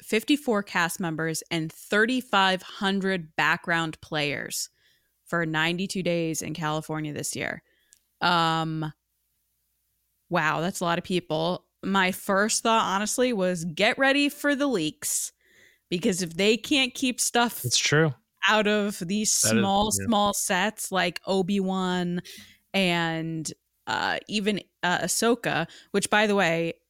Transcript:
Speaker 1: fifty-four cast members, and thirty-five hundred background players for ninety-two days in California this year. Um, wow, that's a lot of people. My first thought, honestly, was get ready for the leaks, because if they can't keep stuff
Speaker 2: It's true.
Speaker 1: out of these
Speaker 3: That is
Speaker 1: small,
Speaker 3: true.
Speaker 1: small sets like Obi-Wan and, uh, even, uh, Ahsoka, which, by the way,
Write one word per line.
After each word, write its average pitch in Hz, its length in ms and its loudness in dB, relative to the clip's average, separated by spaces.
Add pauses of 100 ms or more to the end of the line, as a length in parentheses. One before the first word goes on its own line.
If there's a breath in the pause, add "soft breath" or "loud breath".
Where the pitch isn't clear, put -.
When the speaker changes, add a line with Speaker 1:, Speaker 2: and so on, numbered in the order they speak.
Speaker 1:
fifty-four 226 600 0
cast 175 360 -2
members, 160 500 -2
and 160 220 -2
thirty-five 208 920 0
hundred 190 760 -2
background 165 640 0
players 147 680 -4 (560)
for 170 200 0
ninety-two 170 580 0
days 165 380 0
in - 120 -6
California 156 600 -4
this - 240 -6
year. - 260 -6 (560 soft breath)
Um, 160 720 2 (1400)
wow, 156 300 2
that's 170 220 -2
a - 20 -2
lot 170 140 2
of 175 80 -6
people. 165 600 -2 (180)
My 190 280 2
first 202 500 0
thought, 226 240 4
honestly, 214 460 0
was 185 320 0
get 185 340 0
ready 277 300 4
for 285 280 -2
the 277 120 0
leaks, - 640 -4 (580 soft breath)
because 180 320 -2
if 165 120 -6
they 208 240 2
can't 262 360 0
keep 247 280 -2
stuff - 420 0
Speaker 2:
It's 120 140 0
true. 151 360 2 (320)
Speaker 1:
out 214 220 4
of 208 320 0
these 202 320 -2 (100)
Speaker 3:
That 220 140 2
is 226 60 4
Speaker 1:
small, 202 300 2
Speaker 3:
true. 202 140 -2
Speaker 1:
small 208 280 2
sets 202 580 -2
like 180 340 0
Obi-Wan 185 960 0 (520 loud breath)
and, 165 760 0 (380)
uh, 92 400 -2
even, 208 320 -2 (240)
uh, 175 160 2
Ahsoka, 170 680 0 (240 loud breath)
which, - 180 -2
by 214 180 4
the 208 80 2
way, 165 380 2 (160)